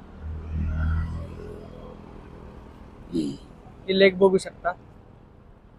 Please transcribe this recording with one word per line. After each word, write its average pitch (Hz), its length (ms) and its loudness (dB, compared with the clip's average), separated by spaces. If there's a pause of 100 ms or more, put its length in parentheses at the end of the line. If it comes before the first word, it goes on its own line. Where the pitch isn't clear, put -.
(3000)
ही - 880 -2
लेक 190 180 10
बघू 190 200 8
शकता - 340 -2 (1080)